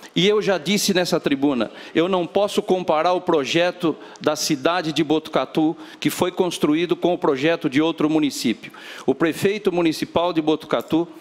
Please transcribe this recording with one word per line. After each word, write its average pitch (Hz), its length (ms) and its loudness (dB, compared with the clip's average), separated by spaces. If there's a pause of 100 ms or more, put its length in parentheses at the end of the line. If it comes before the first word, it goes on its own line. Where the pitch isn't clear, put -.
(160)
e 175 120 2
eu 208 140 2
já 185 160 0
disse 190 340 0
nessa 175 280 2
tribuna, 139 520 0 (220)
eu 170 160 2
não 180 160 0
posso 202 380 0
comparar 175 500 2
o 175 80 0
projeto 165 720 0 (240)
da 151 160 0
cidade 160 560 0
de 151 120 0
Botucatu, 156 720 0 (220)
que 151 100 0
foi 180 220 0
construído, 170 640 0
com 175 180 0
o 165 40 -2
projeto 160 520 0
de 131 100 0
outro 160 300 0
município. 143 640 -2 (340)
O 135 80 2
prefeito 196 580 0
municipal 170 600 0
de 160 80 0
Botucatu, 156 680 0 (140)